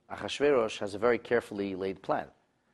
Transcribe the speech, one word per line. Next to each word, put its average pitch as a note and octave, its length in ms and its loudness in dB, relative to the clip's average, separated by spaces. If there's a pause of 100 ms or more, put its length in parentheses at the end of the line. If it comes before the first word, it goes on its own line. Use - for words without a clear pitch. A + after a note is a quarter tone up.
(120)
Achashverosh A2+ 680 0
has G2+ 160 -6
a - 40 -8
very A#2+ 180 4
carefully G#2 580 -2
laid F#2+ 260 -4
plan. A2+ 260 -2 (460)